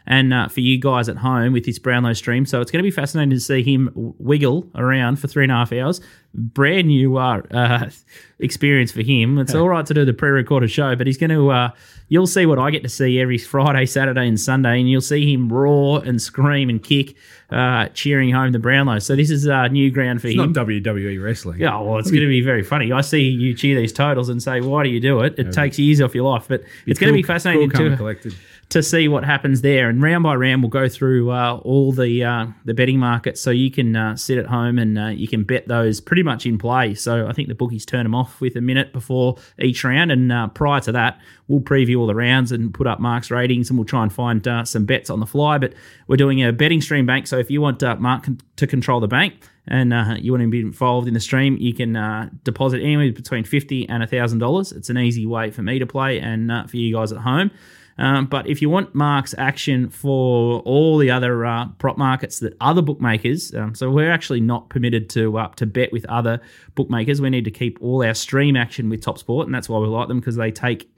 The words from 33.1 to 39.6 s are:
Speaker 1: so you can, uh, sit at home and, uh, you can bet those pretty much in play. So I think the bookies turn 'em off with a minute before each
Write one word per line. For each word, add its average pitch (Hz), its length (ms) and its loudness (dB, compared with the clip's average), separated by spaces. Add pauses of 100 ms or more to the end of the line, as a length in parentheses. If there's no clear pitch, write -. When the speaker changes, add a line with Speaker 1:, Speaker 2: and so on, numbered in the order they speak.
Speaker 1:
so 127 100 0
you 127 180 2
can, 117 280 0
uh, 110 180 -2
sit 127 220 -2
at 120 80 -2
home 120 340 0
and, 107 180 0
uh, 107 100 -4
you 110 200 -6
can 110 160 -2
bet 123 240 -2
those 117 320 0
pretty - 240 0
much 131 220 -2
in 113 120 0
play. 117 360 0
So 117 340 -2
I 120 60 -6
think - 160 -6
the 107 60 -8
bookies 117 300 -6
turn 123 200 -2
'em 113 100 -2
off 127 240 -4
with 127 160 -4
a 120 60 -4
minute 131 320 0
before 127 420 0 (240)
each 127 240 0